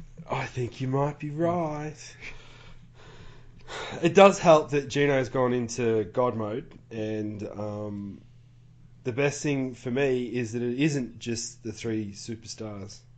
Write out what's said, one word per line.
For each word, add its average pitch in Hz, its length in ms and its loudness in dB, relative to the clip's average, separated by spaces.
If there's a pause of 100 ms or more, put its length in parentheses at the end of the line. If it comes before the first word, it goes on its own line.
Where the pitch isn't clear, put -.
(300)
I 131 160 -2
think 123 360 -6
you 131 80 -2
might 143 300 0
be 151 100 -6
right. 156 640 -2 (2000)
It 165 120 2
does 196 260 10
help 156 320 8
that 139 180 0
Gino's 139 400 4
gone 127 240 2
into 117 520 0
God 123 300 0
mode, 113 380 -6 (180)
and, 107 560 -4
um, 104 760 -8 (840)
the 123 80 -2
best 143 280 0
thing 135 320 -2
for 127 160 -10
me 127 360 2
is 117 260 -4
that 117 100 -4
it 123 180 -2
isn't 139 400 -2
just - 440 -8
the 110 80 -6
three 110 400 -4
superstars 104 840 -12 (200)